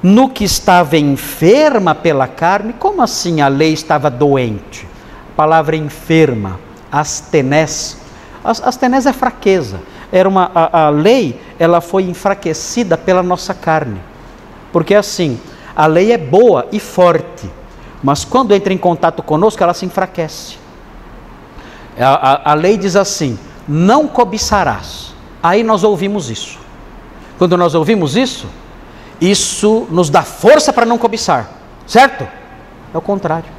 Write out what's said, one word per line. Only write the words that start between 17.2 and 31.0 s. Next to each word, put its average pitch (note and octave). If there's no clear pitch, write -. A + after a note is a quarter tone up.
mas C#3
quando A#3+
entra F#3+
em F#3
contato E3+
conosco, F#3
ela F3
se F#3+
enfraquece. -
A, C#3
a, -
a -
lei F3+
diz F#3
assim: E3
"Não G3
cobiçarás." F#3
Aí G3
nós G#3+
ouvimos G3
isso. -
Quando F3+
nós F3
ouvimos E3
isso, A#3+
isso G#3
nos D#3+
dá E3
força D4
pra A#3
não A#3
cobiçar, G3+